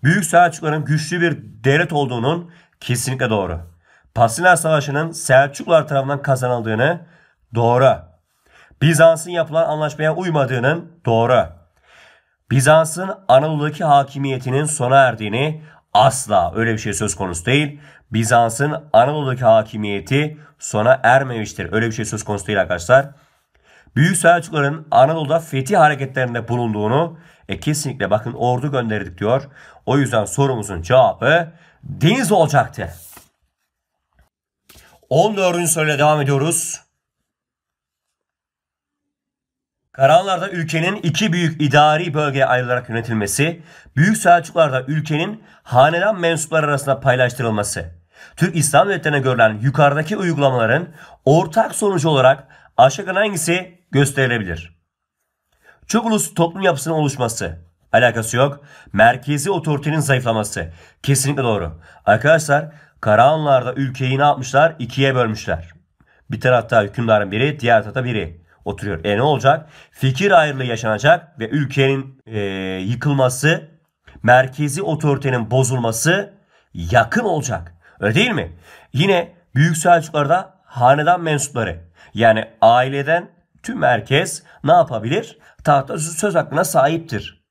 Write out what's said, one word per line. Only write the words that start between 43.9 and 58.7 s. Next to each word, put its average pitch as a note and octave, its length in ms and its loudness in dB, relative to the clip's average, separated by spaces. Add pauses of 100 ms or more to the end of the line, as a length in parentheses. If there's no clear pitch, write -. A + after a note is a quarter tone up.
Büyük F#3+ 220 2
Selçuklular'da D#3+ 640 2
ülkenin D#3 600 -4 (200)
hanedan E3+ 560 2
mensupları D#3+ 460 0
arasında C#3 340 -2
paylaştırılması. A#2 920 -2 (440)
Türk D#3+ 200 -2
İslam E3+ 340 2
devletlerine D#3+ 300 -2
görülen A#2 420 2
yukarıdaki D3 560 0
uygulamaların C#3 680 0 (380)
ortak F3+ 500 2
sonucu F3+ 340 -2
olarak C3+ 380 2 (300)
aşağıdakilerden F3+ 500 2
hangisi F3+ 640 -6
gösterilebilir? A#2+ 880 -2 (1080)
Çok A3 180 -2
uluslu A3 280 -2
toplum E3+ 280 -2
yapısının E3 340 0
oluşması. A#2 640 -4 (320)
Alakası A2+ 460 0
yok. C#3 220 0 (340)